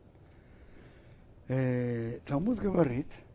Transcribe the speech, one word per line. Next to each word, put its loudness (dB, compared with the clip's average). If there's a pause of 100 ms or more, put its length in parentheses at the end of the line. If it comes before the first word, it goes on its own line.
(1500)
Э, 0
Талмуд 0
говорит, 2 (280)